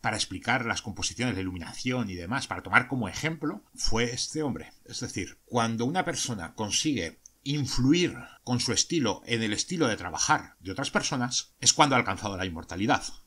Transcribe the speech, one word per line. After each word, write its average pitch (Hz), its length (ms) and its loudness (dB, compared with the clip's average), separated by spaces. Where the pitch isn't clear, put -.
para 110 160 -2
explicar 117 500 0
las 104 160 -2
composiciones, 110 540 -4
la 95 40 -2
iluminación 95 680 -4
y 90 60 -8
demás, 95 320 -4
para 87 160 -6
tomar 113 240 4
como 120 200 -2
ejemplo, 160 540 -4
fue 226 360 2
este - 300 -4
hombre. - 300 -4
Es - 160 -12
decir, 107 440 -8
cuando 113 400 0
una 170 200 0
persona 107 500 -4
consigue 101 640 -2
influir 139 720 4
con 123 160 0
su 120 140 0
estilo 117 520 2
en 117 200 0
el 107 80 0
estilo 160 340 0
de 107 100 2
trabajar - 640 0
de 92 140 -8
otras 135 180 -4
personas, 131 680 -2
es 123 120 6
cuando 147 220 6
ha 123 40 8
alcanzado 98 380 0
la 92 80 -2
inmortalidad. 92 600 0